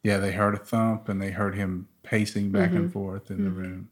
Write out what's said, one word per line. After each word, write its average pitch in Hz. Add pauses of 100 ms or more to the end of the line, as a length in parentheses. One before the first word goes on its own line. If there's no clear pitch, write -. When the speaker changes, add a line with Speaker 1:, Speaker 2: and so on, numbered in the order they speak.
Speaker 1:
Yeah, 101
they 95
heard 104
a 101
thump 113
and 95
they 98
heard 95
him 95 (140)
pacing 104
back 95
and 87
Speaker 2:
Mm-hmm. 87
Speaker 1:
forth 98
in 98
the 95
Speaker 2:
Mm-hmm. 92
Speaker 1:
room. 92